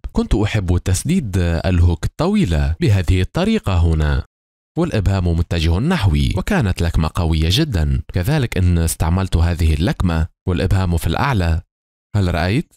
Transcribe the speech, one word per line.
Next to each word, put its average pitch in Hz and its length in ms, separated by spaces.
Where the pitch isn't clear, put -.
كنت - 220
أحب 95 500
تسديد 110 540
الهوك 87 680
الطويلة 104 760
بهذه 95 400
الطريقة 160 580
هنا. 78 460
والإبهام 98 500
متجه 82 500
نحوي، 98 580
وكانت 156 460
لكمة 82 320
قوية 80 380
جدًا. 92 480
كذلك 117 460
إن 87 200
استعملت 82 580
هذه 82 380
اللكمة 82 520
والإبهام 90 480
في - 100
الأعلى. 87 540
هل 90 180
رأيت؟ 92 420